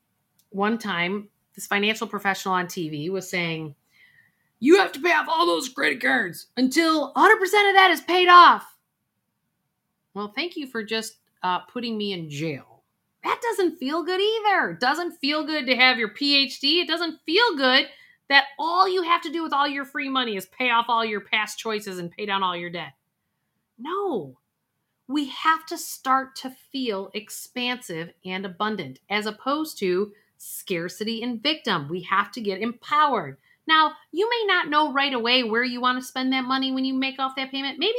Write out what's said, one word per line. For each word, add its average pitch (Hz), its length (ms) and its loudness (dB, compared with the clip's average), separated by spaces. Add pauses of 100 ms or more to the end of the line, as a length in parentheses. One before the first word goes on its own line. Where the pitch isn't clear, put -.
(500)
one 202 280 0
time 196 520 -4 (260)
this - 120 -14
financial 208 400 0
professional 196 480 -2
on 175 120 0
T 170 220 -6
V 151 200 -6
was 185 200 -6
saying, 160 460 -4 (840)
"You 320 200 8
have 381 120 0
to 285 80 -12
pay 339 140 2
off 302 160 2
all 330 160 2
those 320 240 0
credit 277 320 -2
cards 240 460 0 (100)
until 294 580 2
a 262 40 2
hundred 392 200 8
percent 403 300 4
of 381 60 2
that 381 160 8
is 311 100 0
paid 359 260 4
off." 330 500 8 (1400)
Well, 208 220 -8
thank 339 220 -6
you 285 100 -8
for 226 160 -6
just, 220 360 -6 (220)
uh, 180 180 0
putting 240 380 -8
me 202 140 -4
in 165 180 -8
jail. 143 540 -8 (400)
That - 180 -2
doesn't 392 360 -2
feel 311 260 -4
good 370 160 -2
either. 403 540 0
Doesn't 302 400 -2
feel 302 320 -2
good 302 220 -4
to 254 100 2
have 254 200 4
your 226 120 -2
P 285 260 0
H 269 240 0
D. 311 220 2
It - 80 -6
doesn't 330 360 -4
feel 392 300 2
good 269 320 4 (400)
that 277 200 4 (120)
all 349 300 2
you 370 140 0
have 339 180 0
to 330 100 -10
do 330 100 -6
with 311 120 -4
all 285 140 2
your 277 180 -6
free 277 240 -8
money 247 260 -2
is 185 120 -6
pay 254 220 -2
off 240 200 2
all 226 160 2
your 208 160 -4
past 214 360 -4
choices 208 420 -6
and 170 120 -10
pay 208 140 -10
down 196 180 -2
all 180 140 -2
your 175 120 -8
debt. 165 220 -10 (880)
No, 247 600 -6 (720)
we 285 140 -2
have 320 400 -2
to 339 120 -10
start 262 600 -4
to 262 180 -12 (160)
feel 220 420 -4
expansive 214 1000 -8 (100)
and 190 220 -8
abundant, 185 540 -6 (100)
as 208 160 -2
opposed 277 540 -4
to 196 340 -2 (240)
scarcity 202 840 -8
and 240 220 -6
victim. 208 460 -2
We 175 140 -6
have 196 280 -2
to 254 100 -10
get 196 200 -4
empowered. 233 760 0 (300)
Now, 311 240 4 (200)
you 392 180 0
may 480 180 0
not 349 220 2
know 302 240 2
right 277 200 2
away 240 300 2
where 226 220 0
you 247 160 -6
want 247 180 0
to 254 80 -10
spend 262 240 -2
that 262 140 0
money 262 260 0
when 262 140 -2
you 262 80 -2
make 262 260 -2
off 262 160 -4
that 262 160 -6
payment. 269 260 -6
Maybe 440 220 0